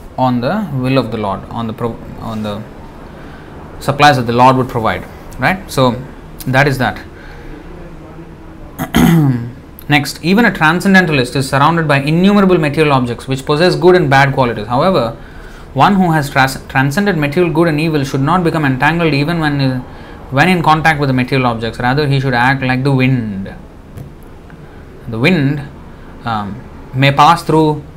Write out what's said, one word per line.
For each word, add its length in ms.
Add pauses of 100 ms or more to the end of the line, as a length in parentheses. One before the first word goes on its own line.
(180)
on 220
the 320
will 260
of 140
the 60
Lord, 220 (100)
on 180
the 40
pro-, 240 (220)
on 240
the 180 (1200)
supplies 380
that 100
the 60
Lord 240
would 120
provide, 380 (320)
right? 320
So 320 (460)
that 180
is 120
that. 220 (1800)
<clears throat> 760 (360)
Next, 380
even 220
a 40
transcendentalist 840
is 100
surrounded 400
by 120
innumerable 580
material 380
objects 340
which 160
possess 320
good 180
and 140
bad 240
qualities. 340
However, 480 (600)
one 220
who 160
has 180
tras-, 380
transcended 500
material 340
good 160
and 100
evil 240
should 200
not 200
become 220
entangled 480
even 280
when, 400 (500)
when 180
in 140
contact 360
with 120
the 20
material 340
objects. 340
Rather, 280
he 100
should 140
act 300
like 200
the 100
wind. 640 (1500)
The 100
wind, 420 (640)
um, 340 (360)
may 180
pass 300
through 420 (120)